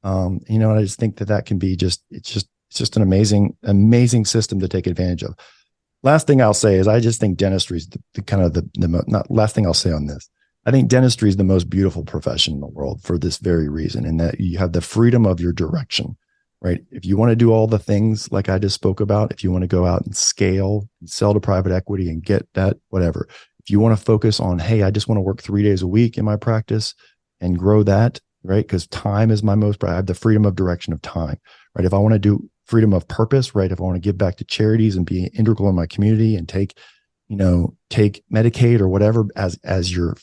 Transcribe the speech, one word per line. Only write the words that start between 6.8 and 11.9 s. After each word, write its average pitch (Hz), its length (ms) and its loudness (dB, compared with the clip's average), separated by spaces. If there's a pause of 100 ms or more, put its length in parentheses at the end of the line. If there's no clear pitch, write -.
I 110 120 4
just 113 200 0
think 95 160 0
dentistry 95 400 -2
is 80 120 -8
the, - 120 -16 (140)
the 104 80 -10
kind 98 200 0
of 82 120 2
the, 87 120 -2 (100)
the 87 120 0
mo-, 82 200 -2
not - 220 -2
last 107 240 0
thing 104 120 0
I'll 80 80 0
say - 180 -2
on 73 140 -4
this. - 240 -12 (360)
I 113 40 0
think 131 180 4
dentistry 123 420 4
is 95 80 0
the 101 40 2
most 95 280 2
beautiful 92 340 -2